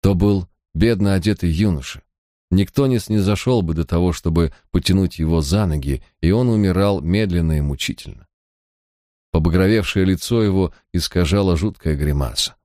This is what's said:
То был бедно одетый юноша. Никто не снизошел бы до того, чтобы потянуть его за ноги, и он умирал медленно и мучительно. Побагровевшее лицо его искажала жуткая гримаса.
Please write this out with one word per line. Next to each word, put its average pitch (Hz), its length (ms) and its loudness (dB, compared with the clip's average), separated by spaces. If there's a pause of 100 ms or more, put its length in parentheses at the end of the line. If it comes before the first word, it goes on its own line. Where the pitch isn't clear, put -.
То 98 120 2
был 95 340 2 (260)
бедно 101 400 2
одетый 90 360 0
юноша. 82 520 -2 (480)
Никто 101 380 2
не 123 120 0
снизошел 107 640 0
бы 80 120 -2
до 78 120 -2
того, 87 260 0
чтобы 80 420 0 (180)
потянуть 92 480 0
его 80 220 2
за 92 240 0
ноги, 71 380 -4 (160)
и 85 120 2
он 120 180 2
умирал 98 520 2
медленно 85 560 0
и 73 40 0
мучительно. - 680 -8 (1040)
Побагровевшее 95 760 2
лицо 101 380 0
его 95 300 0 (180)
искажала 90 640 0
жуткая 80 400 -2
гримаса. 71 680 -4